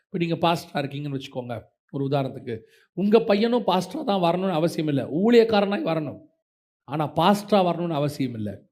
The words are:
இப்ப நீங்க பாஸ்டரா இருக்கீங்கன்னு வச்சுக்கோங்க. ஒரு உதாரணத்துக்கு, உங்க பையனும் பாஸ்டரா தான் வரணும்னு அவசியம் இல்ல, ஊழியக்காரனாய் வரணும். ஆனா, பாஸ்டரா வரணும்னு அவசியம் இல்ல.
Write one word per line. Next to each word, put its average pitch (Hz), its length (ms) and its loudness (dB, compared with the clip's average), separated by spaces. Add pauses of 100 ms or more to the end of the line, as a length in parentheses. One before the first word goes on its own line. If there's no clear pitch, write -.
இப்ப - 140 -8
நீங்க 170 160 0
பாஸ்டரா 170 420 -2
இருக்கீங்கன்னு 139 440 -6
வச்சுக்கோங்க. 120 420 -10 (280)
ஒரு 139 160 -4
உதாரணத்துக்கு, 131 540 -4 (320)
உங்க 214 280 4
பையனும் 226 460 0
பாஸ்டரா 185 380 -2
தான் 202 180 0
வரணும்னு 175 280 0
அவசியம் 160 380 0
இல்ல, 139 140 0
ஊழியக்காரனாய் 208 840 4
வரணும். 156 320 -4 (680)
ஆனா, 151 280 -4
பாஸ்டரா 202 420 2
வரணும்னு 175 360 2
அவசியம் 143 440 -4
இல்ல. 104 360 -10